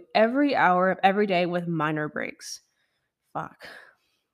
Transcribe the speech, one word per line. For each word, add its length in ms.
every 400
hour 360
of 120
every 240
day 200
with 220
minor 400
breaks." 520
Fuck. 340